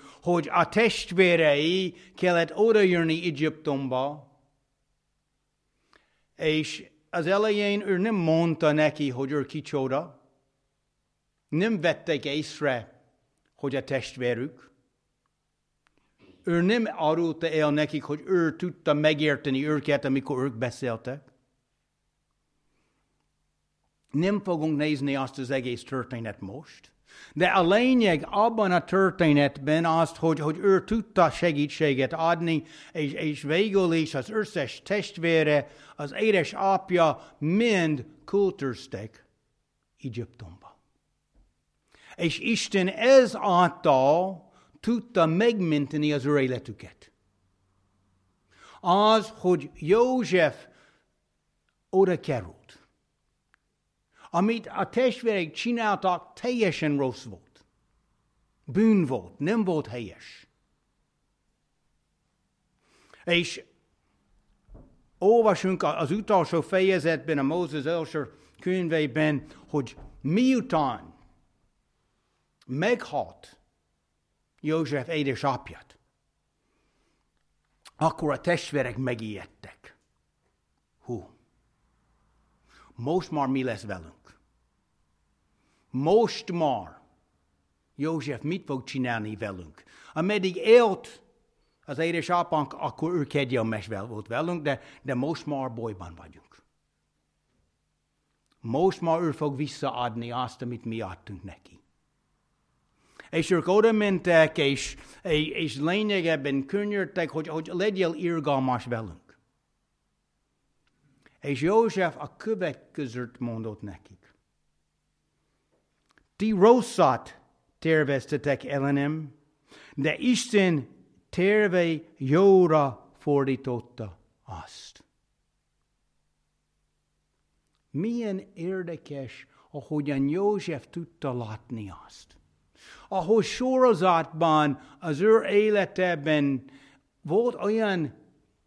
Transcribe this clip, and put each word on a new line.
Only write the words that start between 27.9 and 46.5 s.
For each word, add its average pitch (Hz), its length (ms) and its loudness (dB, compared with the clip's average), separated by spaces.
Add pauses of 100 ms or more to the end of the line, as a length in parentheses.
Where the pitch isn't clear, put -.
abban 214 400 2
a 180 140 2
történetben 151 1000 2
az, 160 320 2
hogy, 175 220 0
hogy 156 200 -4
ő 190 260 4
tudta 196 460 2
segítséget 143 840 0
adni, 160 500 0 (300)
és, 147 200 -4
és 151 300 -6
végül 185 500 2
is 160 220 0
az 131 160 -6
összes 185 520 -6
testvére, 160 880 0 (260)
az 143 220 -10
édesapja 190 1200 0
mind 170 680 0 (180)
költöztek 165 1040 -4 (720)
Egyiptomba. 104 800 -14 (1400)
És 170 240 -2
Isten 196 500 0
ezáltal 180 1600 4 (360)
tudta 214 460 0
megmenteni 156 840 2
az 135 120 -2
ő 143 160 2
életüket. 120 720 -6 (1700)